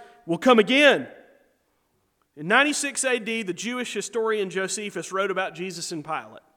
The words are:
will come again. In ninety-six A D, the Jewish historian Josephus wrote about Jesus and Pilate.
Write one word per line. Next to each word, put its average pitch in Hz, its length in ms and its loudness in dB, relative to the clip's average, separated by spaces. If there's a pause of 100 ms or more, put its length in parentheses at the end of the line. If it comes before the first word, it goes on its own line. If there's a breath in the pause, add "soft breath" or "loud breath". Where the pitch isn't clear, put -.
(260 loud breath)
will 170 120 -2
come 247 200 6
again. 220 500 4 (1300)
In 151 120 -8
ninety-six 269 560 2
A 254 140 0
D, 226 240 -4
the 185 100 -6
Jewish 240 420 -6
historian 214 560 -2
Josephus 185 640 -6
wrote 190 180 -2
about 185 240 -4
Jesus 170 380 -10
and 151 120 -8
Pilate. 123 380 -10 (140)